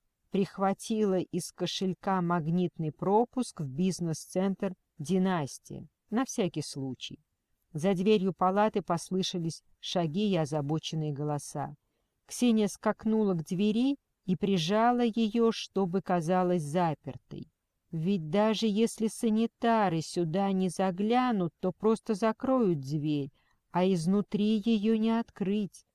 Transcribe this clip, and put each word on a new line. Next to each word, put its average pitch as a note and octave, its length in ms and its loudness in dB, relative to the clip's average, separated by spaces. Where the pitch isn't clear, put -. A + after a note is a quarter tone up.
Прихватила G3 920 0
из - 320 -6
кошелька F#3 680 -2
магнитный E3+ 720 0
пропуск G#3+ 680 0
в D3 80 -6
бизнес-центр F#3 1040 -2
«Династия», F3 880 -2
на A#3 140 0
всякий F3 380 -2
случай. - 580 -10
За F3 220 0
дверью F#3+ 400 2
палаты G3 480 2
послышались F3 800 -4
шаги F3 500 -2
и F#3 60 2
озабоченные D3+ 760 -2
голоса. D3 640 -6
Ксения A3 420 2
скакнула G#3+ 680 0
к D#3+ 100 -2
двери G#3+ 520 0
и F3+ 120 0
прижала G#3 680 2
её, A3+ 480 2
чтобы F#3+ 500 -2
казалась F3+ 600 2
запертой. D3 880 -4
Ведь E3 320 -2
даже G#3 380 2
если A3 400 0
санитары A3 960 0
сюда F3 500 -2
не F#3 180 0
заглянут, G3+ 920 0
то F#3 100 -2
просто A3 440 0
закроют A3 680 2
дверь, C#3+ 500 -2
а F3+ 160 2
изнутри G3 760 2
её A3 320 2
не A3 140 2
открыть. G#3 760 -4